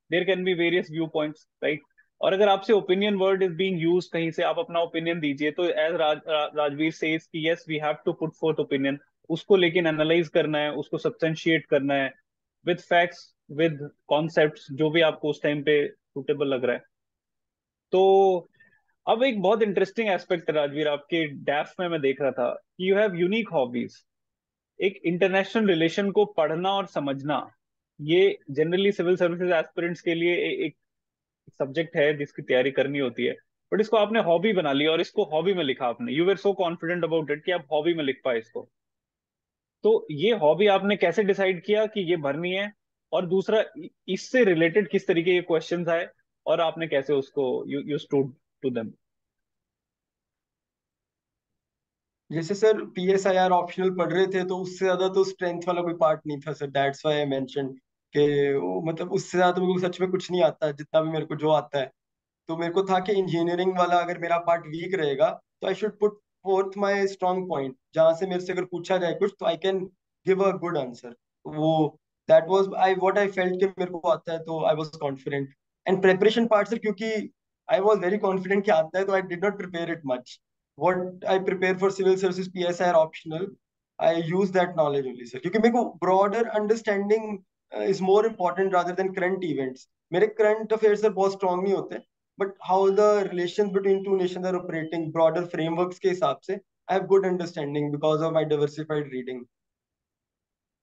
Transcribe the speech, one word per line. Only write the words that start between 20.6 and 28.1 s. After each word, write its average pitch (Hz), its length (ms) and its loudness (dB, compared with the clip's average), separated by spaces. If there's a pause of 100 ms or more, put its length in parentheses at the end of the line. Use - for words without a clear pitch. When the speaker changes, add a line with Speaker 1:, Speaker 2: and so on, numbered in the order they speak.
Speaker 1:
आपके 151 400 -2
डैफ 143 520 -4
में 180 80 -2
मैं 165 140 -4
देख 135 200 0
रहा 135 100 0
था 123 220 -2
कि - 380 -4
you 196 100 4
have 208 140 0
unique 180 420 -2
hobbies। 123 340 -2 (880)
एक 196 240 -2
international 190 600 0
relation 170 440 2
को 208 140 2
पढ़ना 170 460 -2
और 196 140 -2
समझना, 139 680 -4 (500)
ये 175 360 4 (140)